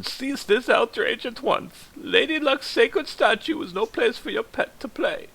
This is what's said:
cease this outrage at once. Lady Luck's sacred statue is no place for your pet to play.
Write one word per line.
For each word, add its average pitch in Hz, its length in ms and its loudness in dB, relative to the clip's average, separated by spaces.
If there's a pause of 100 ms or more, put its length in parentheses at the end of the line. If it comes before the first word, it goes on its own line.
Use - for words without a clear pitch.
cease - 380 -6
this 226 260 2
outrage 233 560 2
at 240 160 -8
once. 185 440 -2 (100)
Lady 277 440 2
Luck's 285 280 0
sacred 285 400 2
statue - 540 0
is 180 120 -8
no 196 120 -2
place 233 320 0
for - 120 -10
your 220 140 -4
pet - 360 -4
to - 80 -12
play. 220 480 -4